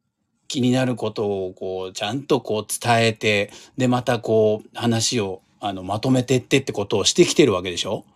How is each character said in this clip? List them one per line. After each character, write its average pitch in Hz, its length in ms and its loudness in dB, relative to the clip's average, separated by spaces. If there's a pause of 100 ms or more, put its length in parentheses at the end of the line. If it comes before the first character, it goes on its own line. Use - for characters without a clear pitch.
(480)
気 135 140 -4
に 123 100 2
な 131 140 2
る 127 100 -2
こ 107 160 -6
と 101 360 -4
を 92 60 -12
こ 95 380 -8
う、 - 20 -16
ち - 100 -10
ゃ 104 100 -4
ん 139 100 -8
と 143 180 0
こ 107 200 -4
う 101 60 -10
伝 117 400 0
え 110 60 0
て、 104 380 0 (260)
で、 127 100 0
ま 123 160 2
た 123 160 0
こ 110 460 2
う、 - 80 -20
話 113 460 -2
を、 95 220 -6 (180)
あ 104 140 -6
の、 92 100 -10
ま 101 160 -4
と 135 120 0
め 127 120 4
て 127 140 2
っ 123 60 -4
て - 160 2
っ 135 40 -2
て 123 100 -6
こ 101 120 -4
と 110 140 0
を 92 60 0
し - 80 2
て - 120 6
き - 100 0
て 156 100 8
る 104 80 6
わ 90 100 -2
け 95 80 -6
で 85 60 -8
し - 100 -4
ょ？ 104 180 -6 (100)